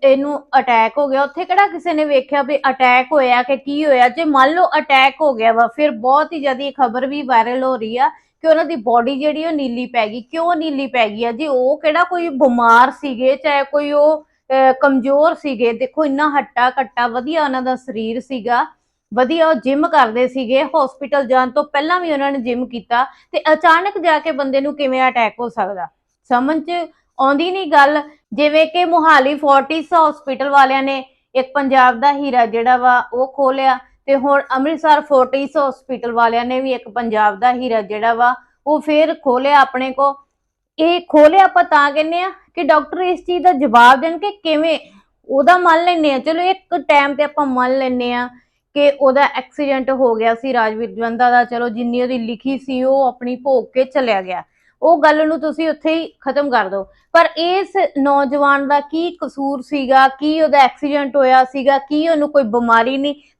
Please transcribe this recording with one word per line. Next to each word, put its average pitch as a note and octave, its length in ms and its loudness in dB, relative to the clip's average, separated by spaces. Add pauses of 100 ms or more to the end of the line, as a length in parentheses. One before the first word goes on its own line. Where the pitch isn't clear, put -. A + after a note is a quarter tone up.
ਇਹਨੂੰ C#4 400 0 (160)
ਅਟੈਕ A3+ 380 0
ਹੋ C#4+ 100 0
ਗਿਆ। C4+ 160 0
ਉੱਥੇ D4+ 220 -6
ਕਿਹੜਾ F#4+ 220 2
ਕਿਸੇ E4+ 260 -6
ਨੇ D4+ 120 0
ਵੇਖਿਆ C#4+ 360 0
ਵੀ C#4 160 -2
ਅਟੈਕ C4 540 2
ਹੋਇਆ B3+ 320 2
ਕਿ C4+ 140 -2
ਕੀ C#4+ 280 -6
ਹੋਇਆ? B3+ 240 4
ਜੇ C#4 140 -4
ਮੰਨ C#4 280 4
ਲਓ F4 140 2 (120)
ਅਟੈਕ C4+ 440 2
ਹੋ D4 120 2
ਗਿਆ A3+ 180 2
ਵਾ, A3+ 160 2
ਫਿਰ D4 240 -2
ਬਹੁਤ C4 420 0
ਹੀ D#4+ 60 -8
ਜ਼ਿਆਦਾ C4+ 320 -4
ਖਬਰ B3+ 360 -2
ਵੀ C#4+ 140 -8
ਵਾਇਰਲ B3 420 -2
ਹੋ C4 120 -2
ਰਹੀ A3 220 -8
ਆ C4 100 0 (340)
ਕਿ D#4 60 -2
ਉਹਨਾਂ D#4+ 180 2
ਦੀ E4 100 -6
ਬਾਡੀ A#3+ 440 -2
ਜਿਹੜੀ D4+ 260 -4
ਉਹ E4+ 60 -4
ਨੀਲੀ B3+ 340 -6
ਪੈ A#3+ 220 -2
ਗਈ। A3+ 140 -12
ਕਿਉਂ E4 340 -4
ਨੀਲੀ C#4+ 320 -6
ਪੈ A3+ 220 -2
ਗਈ G#3+ 140 -8
ਆ A#3 80 -2
ਜੀ? C4+ 160 -6
ਉਹ C4 300 0
ਕਿਹੜਾ D#4+ 260 0
ਕੋਈ F4 260 -4
ਬਿਮਾਰ A#3+ 600 4
ਸੀਗੇ, C4 440 -2
ਚਾਹੇ C#4 280 -2
ਕੋਈ D4 280 -4
ਉਹ, D4+ 340 2 (260)
ਅਹ, C4 300 4
ਕਮਜ਼ੋਰ C#4 520 2
ਸੀਗੇ। B3 400 -4
ਦੇਖੋ C4 320 -4
ਇੰਨਾ C#4+ 320 -2
ਹੱਟਾ B3+ 320 -2
ਕੱਟਾ B3 380 -4
ਵਧੀਆ B3+ 360 -4
ਉਹਨਾਂ C4 180 -4
ਦਾ B3+ 140 -4
ਸਰੀਰ A3+ 440 -8
ਸੀਗਾ, A#3+ 460 -4 (480)
ਵਧੀਆ D#4+ 340 0
ਉਹ D#4+ 60 2
ਜਿਮ C#4+ 340 -2
ਕਰਦੇ B3+ 400 2
ਸੀਗੇ, B3+ 360 -2
ਹਸਪੀਟਲ C#4 640 -4
ਜਾਣ B3+ 220 0
ਤੋਂ D4 140 -2
ਪਹਿਲਾਂ D#4 360 -2
ਵੀ E4+ 120 -4
ਉਹਨਾਂ C#4 200 -2
ਨੇ C#4 80 -6
ਜਿਮ B3 280 -6
ਕੀਤਾ, A#3 360 -4
ਤੇ - 400 -6 (100)
ਅਚਾਨਕ F4 440 2
ਜਾ D#4+ 220 0
ਕੇ D#4+ 120 -4
ਬੰਦੇ C4+ 300 -2
ਨੂੰ D4 140 -6
ਕਿਵੇਂ C4 320 0
ਅਟੈਕ A#3+ 320 -2
ਹੋ A#3+ 100 -6
ਸਕਦਾ? F#3+ 380 -6 (420)
ਸਮਝ C#4+ 360 0
'ਚ E4+ 60 -8 (480)
ਆਉਂਦੀ C#4+ 320 0
ਨਹੀਂ F#4 200 -6
ਗੱਲ। D4 300 4 (320)
ਜਿਵੇਂ D4+ 340 2
ਕਿ F4 180 -2
ਮੋਹਾਲੀ D#4 500 2
ਫੋਰਟਿਸ C#4+ 500 0
ਹਸਪੀਟਲ D4 640 -2
ਵਾਲਿਆਂ C4+ 340 2
ਨੇ C4+ 220 -6 (300)
ਇੱਕ C4 180 -2
ਪੰਜਾਬ B3+ 460 2
ਦਾ C#4+ 140 2
ਹੀਰਾ C4+ 320 0
ਜਿਹੜਾ A#3 320 0
ਵਾ B3 260 2 (100)
ਉਹ C4 200 -4
ਖੋਹ C4+ 200 0
ਲਿਆ, C4+ 260 0 (260)
ਤੇ C#4 100 2
ਹੁਣ C#4 260 2 (140)
ਅੰਮ੍ਰਿਤਸਰ D4+ 460 0
ਫੋਰਟਿਸ C4+ 480 0 (200)
ਹਸਪੀਟਲ B3 420 -8
ਵਾਲਿਆਂ A#3 340 0
ਨੇ B3+ 160 -4
ਵੀ C4 120 -4
ਇੱਕ B3 160 -10
ਪੰਜਾਬ G#3+ 500 -2
ਦਾ B3 140 2
ਹੀਰਾ B3 280 -4
ਜਿਹੜਾ G#3+ 320 -4
ਵਾ A#3+ 220 0 (320)
ਉਹ D4 140 0
ਫੇਰ D#4 320 0
ਖੋਹ B3 260 -2
ਲਿਆ C#4 200 2
ਆਪਣੇ C4 320 -2
ਕੋ। C#4 240 -2 (640)
ਇਹ E4+ 300 0
ਖੋਹ D4+ 200 6
ਲਿਆ F#4+ 140 6
ਆਪਾਂ F4+ 200 2
ਤਾਂ D4 280 2
ਕਹਿੰਦੇ D#4+ 300 -2
ਆ F#4+ 80 -4
ਕਿ - 340 -10
ਡਾਕਟਰ D4+ 380 0
ਇਸ F4+ 240 -4
ਚੀਜ਼ F4 180 -4
ਦਾ F4+ 80 6
ਜਵਾਬ B3 500 6
ਦੇਣ E4 160 -4
ਕਿ G4+ 140 -6
ਕਿਵੇਂ। D#4 480 -2 (500)
ਉਹਦਾ C#4+ 280 4
ਮੰਨ E4+ 260 2
ਲੈਂਦੇ D#4+ 300 0
ਆ, C4 60 -2
ਚਲੋ D#4+ 220 -4
ਇੱਕ F#4 360 -2
ਟਾਈਮ C#4+ 380 0
ਤੇ D4 80 -2
ਆਪਾਂ D4 220 -4
ਮੰਨ B3+ 320 -2
ਲੈਂਦੇ B3 360 -4
ਆ B3 160 -6 (440)
ਕਿ C#4+ 180 4 (100)
ਉਹਦਾ C#4 220 4
ਐਕਸੀਡੈਂਟ C4 680 -4
ਹੋ B3 240 0
ਗਿਆ A3+ 200 0
ਸੀ B3+ 180 -6
ਰਾਜਵੀਰ A3 380 -2
ਜਵੰਦਾ A#3 400 -2
ਦਾ, B3 120 4
ਚਲੋ A#3+ 260 -4
ਜਿੰਨੀ A#3+ 320 -4
ਉਹਦੀ B3+ 160 -4
ਲਿਖੀ A#3+ 400 -6
ਸੀ B3+ 260 -6
ਉਹ C4+ 200 2
ਆਪਣੀ B3 320 -4
ਭੋਗ B3+ 380 -2
ਕੇ C4 100 0
ਚਲਿਆ B3+ 380 -2
ਗਿਆ। F3+ 220 -10 (380)
ਉਹ E4 160 4
ਗੱਲ D4+ 300 4
ਨੂੰ D#4 120 -2
ਤੁਸੀਂ D#4 300 -4
ਉੱਥੇ D4+ 260 -2
ਹੀ E4 120 -6 (140)
ਖਤਮ C#4 280 -4
ਕਰ G#3+ 200 0
ਦਿਓ। G3 140 -6 (300)
ਪਰ E4 140 6 (100)
ਇਸ F4+ 300 -2 (300)
ਨੌਜਵਾਨ C#4 680 0
ਦਾ C#4+ 120 2
ਕੀ D#4+ 300 -6 (120)
ਕਸੂਰ C#4 400 -8
ਸੀਗਾ, C4 460 2
ਕੀ D4+ 340 -2
ਉਹਦਾ C#4+ 160 2
ਐਕਸੀਡੈਂਟ C#4 580 0
ਹੋਇਆ C4 280 4
ਸੀਗਾ, C4+ 340 0
ਕੀ D4 320 -2
ਉਹਨੂੰ D4 200 0
ਕੋਈ C#4+ 140 0
ਬਿਮਾਰੀ A#3 540 0
ਨਹੀਂ? C#4+ 180 -4 (240)